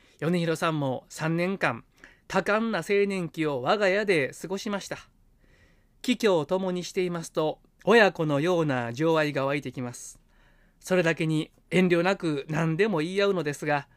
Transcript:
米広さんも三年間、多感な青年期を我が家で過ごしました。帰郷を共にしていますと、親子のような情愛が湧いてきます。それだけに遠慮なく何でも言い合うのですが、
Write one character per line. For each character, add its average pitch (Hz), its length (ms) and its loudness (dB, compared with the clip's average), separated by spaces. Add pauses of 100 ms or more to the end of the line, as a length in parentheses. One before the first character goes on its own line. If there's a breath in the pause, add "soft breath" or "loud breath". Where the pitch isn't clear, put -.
(200 soft breath)
米 170 180 0
広 165 220 -2
さ 170 100 2
ん 156 80 0
も 131 300 -2
三 160 280 -4
年 180 220 -2
間、 123 260 -2 (440 loud breath)
多 185 160 0
感 220 260 0
な 190 80 -2
青 202 300 2
年 185 200 -4
期 156 180 -4
を 143 140 -2
我 156 160 2
が 202 120 2
家 202 160 2
で 156 360 2
過 175 60 -8
ご 190 120 -6
し 214 120 -8
ま 202 80 -4
し - 100 -12
た。 - 100 -10 (1040 soft breath)
帰 247 140 0
郷 196 220 4
を 143 80 -2
共 185 240 -2
に 180 140 -4
し - 80 -14
て 185 120 -2
い 180 60 -2
ま 170 140 -6
す - 80 -18
と、 156 260 -2 (260)
親 208 280 6
子 165 120 -4
の 147 140 2
よ 170 220 2
う 160 60 0
な 123 260 -2
情 160 260 2
愛 147 140 0
が 135 140 -2
湧 143 100 0
い 143 60 -6
て 131 100 -10
き 131 100 -10
ま 120 120 -8
す。 - 260 -18 (600 soft breath)
そ - 160 -2
れ 180 60 4
だ 165 120 2
け 160 120 -2
に 156 240 -2 (200)
遠 180 180 4
慮 170 140 4
な 190 140 2
く 151 320 -4
何 160 280 0
で 202 120 2
も 185 100 -2
言 165 160 -4
い 196 80 2
合 202 60 4
う 196 60 0
の 175 80 -2
で 147 120 -4
す 156 120 -10
が、 147 200 0 (100)